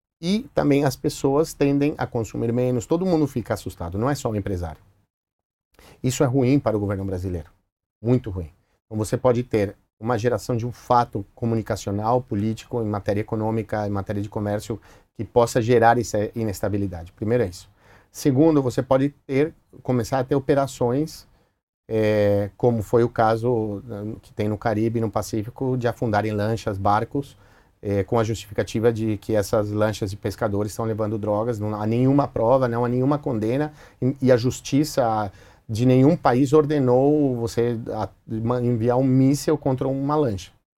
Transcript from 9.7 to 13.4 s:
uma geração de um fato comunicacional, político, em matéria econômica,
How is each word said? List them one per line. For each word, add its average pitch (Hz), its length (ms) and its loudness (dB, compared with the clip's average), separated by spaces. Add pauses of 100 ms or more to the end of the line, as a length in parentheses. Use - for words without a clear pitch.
uma 117 180 -2
geração 120 400 -2
de 113 80 -4
um 123 60 -6
fato 120 640 0
comunicacional, 113 880 -2
político, 110 600 -4
em 110 40 -4
matéria 104 360 -2
econômica, 107 680 -4